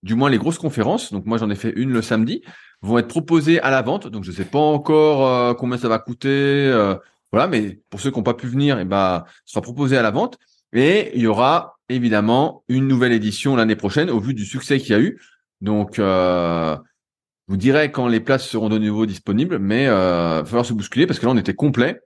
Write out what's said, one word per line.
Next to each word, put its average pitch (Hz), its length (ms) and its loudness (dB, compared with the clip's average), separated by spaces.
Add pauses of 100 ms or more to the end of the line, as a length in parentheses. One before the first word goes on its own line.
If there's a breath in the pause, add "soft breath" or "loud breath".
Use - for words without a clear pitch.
du 101 120 -4
moins 131 140 2
les 127 100 4
grosses 165 200 -2
conférences. 147 540 -2
Donc 92 120 -6
moi, 113 140 -2
j'en 110 100 -2
ai 104 60 -2
fait 113 200 -6
une 131 160 -4
le 120 120 0
samedi, 113 400 -2 (400 loud breath)
vont 110 160 0
être 120 100 -2
proposées 160 520 2
à 131 100 0
la 135 120 2
vente. 156 260 -4
Donc 101 160 -10
je 90 80 -12
sais - 120 -8
pas - 140 -4
encore, 151 680 2
euh, 123 280 2
combien 123 240 -6
ça 120 100 -2
va 113 100 2
coûter, 123 300 -6
euh, 139 680 2 (380 soft breath)
voilà. 120 160 4
Mais 107 400 -2
pour 104 120 -14
ceux 139 100 -2
qui 131 80 -4
n'ont 113 60 -4
pas 120 100 2
pu 123 120 -12
venir, 135 320 0
eh 92 60 -4
ben, 92 400 0 (220 soft breath)
ce - 80 -20
sera 104 80 -2
proposé 131 340 -2
à 123 60 2
la 110 80 2
vente. 208 260 -2 (380)
Et 160 400 2
il 123 80 0
y 113 40 2
aura 120 520 0 (100)
évidemment 120 800 0
une 131 180 0
nouvelle 127 260 2
édition 113 440 0
l'année 110 200 2
prochaine 147 340 -2
au 117 100 0
vu 127 140 -4
du 107 100 -6
succès 127 340 -2
qu'il - 120 -4
y 107 40 4
a 110 60 4
eu. 160 180 0 (440 soft breath)
Donc, 104 360 -2
euh, 87 760 0
je - 800 -16
vous - 20 -2
dirai 135 340 2
quand 131 160 -2
les 113 140 2
places 131 260 0
seront 110 220 -2
de 107 80 0
nouveau 107 300 0
disponibles, 107 520 -2
mais, 107 300 0
euh, 87 480 2
il 78 60 -2
va - 20 -4
falloir 117 220 -2
se 120 80 -6
bousculer 113 320 0
parce 147 120 -2
que - 60 -6
là, 120 80 2
on 120 60 2
était 95 160 -2
complet. 147 520 0